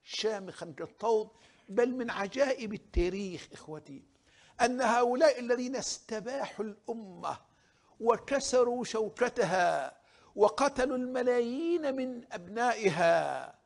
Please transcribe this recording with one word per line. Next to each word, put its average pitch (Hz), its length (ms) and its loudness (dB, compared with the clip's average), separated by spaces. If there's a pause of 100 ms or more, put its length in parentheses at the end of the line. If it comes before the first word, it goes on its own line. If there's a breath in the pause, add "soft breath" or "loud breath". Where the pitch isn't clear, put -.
شامخا 190 720 -6
كالطود. 214 520 -2 (400 soft breath)
بل 247 260 2
من 240 160 -6
عجائب 240 640 -2
التاريخ، 180 800 -2
إخوتي، 151 500 -16 (580 soft breath)
أن 247 200 2
هؤلاء 247 580 4
الذين 247 360 -2
استباحوا 220 920 -8
الأمة 190 720 -10 (640 soft breath)
وكسروا 247 840 2
شوكتها 185 1120 0 (380 soft breath)
وقتلوا 254 640 4
الملايين 254 1000 0
من 254 380 -6
أبنائها 175 1200 2 (100)